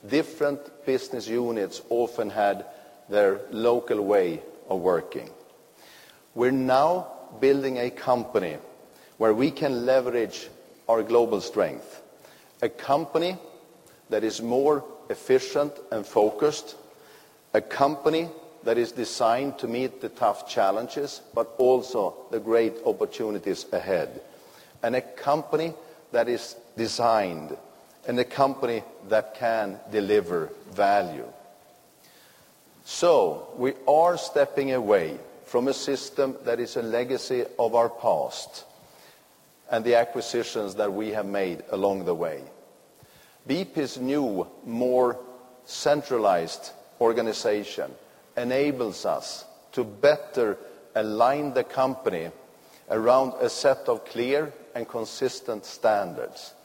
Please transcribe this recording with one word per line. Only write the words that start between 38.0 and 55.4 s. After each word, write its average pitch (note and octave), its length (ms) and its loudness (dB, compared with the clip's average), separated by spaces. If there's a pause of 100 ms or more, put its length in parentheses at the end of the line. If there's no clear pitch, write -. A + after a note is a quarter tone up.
and A2+ 140 -2
the A#2+ 100 6
acquisitions A#2 800 0
that G#2 160 0
we G#2+ 200 -4
have G#2 140 -4
made G2 460 -4
along G2 320 0
the F2 100 -2
way. D#2+ 300 -6 (1040)
B E3 160 -2
P's C#3 340 -6
new, B2+ 500 -2 (180)
more B2 520 2 (460)
centralized G#2+ 1080 0 (280)
organization G#2+ 880 0 (460)
enables B2 720 -2
us - 400 -4 (260)
to B2 140 -2
better A2+ 720 2 (360)
align A#2+ 600 2
the B2 100 2
company G#2 680 -2 (580)
around B2 500 4
a A#2+ 100 2
set - 380 0
of A#2 160 -2
clear C#3 480 -2 (240)
and A#2 140 -6
consistent A2+ 760 -6